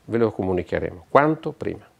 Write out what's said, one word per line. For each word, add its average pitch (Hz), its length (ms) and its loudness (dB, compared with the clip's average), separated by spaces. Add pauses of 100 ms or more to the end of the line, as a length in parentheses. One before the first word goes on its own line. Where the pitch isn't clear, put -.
ve 110 100 -4
lo 113 160 2
comunicheremo 87 760 -2
quanto 156 420 2
prima. - 340 -8 (140)